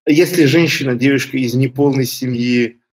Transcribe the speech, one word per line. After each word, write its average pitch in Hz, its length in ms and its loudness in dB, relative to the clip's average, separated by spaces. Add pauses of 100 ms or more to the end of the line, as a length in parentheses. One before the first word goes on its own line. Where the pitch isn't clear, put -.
Если 160 400 2
женщина, 139 500 0
девушка 135 420 -2
из 123 180 -4
неполной 135 500 0
семьи, 123 720 -4 (140)